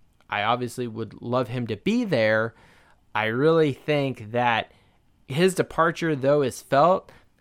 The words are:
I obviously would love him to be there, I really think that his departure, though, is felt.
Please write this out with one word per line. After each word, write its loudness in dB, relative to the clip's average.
I -2
obviously -2
would -10
love -2
him -6
to -6
be 0
there, 2
I 0
really 2
think -4
that -2
his 2
departure, 0
though, 2
is -4
felt. 2